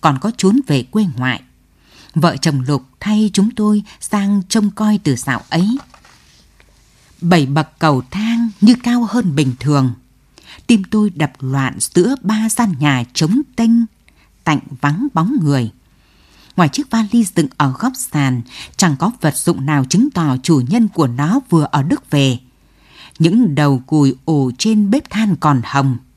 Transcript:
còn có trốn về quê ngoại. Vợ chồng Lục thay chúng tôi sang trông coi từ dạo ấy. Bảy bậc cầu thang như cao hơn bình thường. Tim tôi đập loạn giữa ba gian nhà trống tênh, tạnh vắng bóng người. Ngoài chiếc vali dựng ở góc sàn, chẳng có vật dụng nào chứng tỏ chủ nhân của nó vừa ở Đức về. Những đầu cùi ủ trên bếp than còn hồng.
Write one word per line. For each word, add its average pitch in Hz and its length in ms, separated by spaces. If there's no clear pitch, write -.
còn 139 180
có 214 180
trốn 208 300
về 135 160
quê 214 220
ngoại. 127 240
Vợ 151 220
chồng 143 300
Lục 143 160
thay 214 340
chúng 208 180
tôi 214 320
sang 202 500
trông 214 220
coi 214 320
từ 139 120
dạo 123 340
ấy. 208 280
Bảy 170 240
bậc 143 340
cầu 139 320
thang 226 380
như 226 220
cao 240 260
hơn 196 260
bình 135 240
thường. 135 340
Tim 220 160
tôi 214 260
đập 151 300
loạn 135 400
giữa 208 420
ba 214 280
gian 214 300
nhà 135 240
trống 190 280
tênh, 233 160
tạnh 151 160
vắng 165 320
bóng 190 280
người. 135 300
Ngoài 165 140
chiếc - 220
vali 226 320
dựng 156 120
ở 139 220
góc 254 160
sàn, 131 460
chẳng 165 220
có 175 120
vật 151 160
dụng - 280
nào 143 200
chứng 220 260
tỏ 160 320
chủ 151 260
nhân 220 180
của 160 200
nó 147 320
vừa 156 220
ở 143 120
Đức 214 280
về. 135 280
Những 165 360
đầu 139 320
cùi 139 280
ủ 143 320
trên 214 320
bếp 262 200
than 208 260
còn 143 280
hồng. 135 340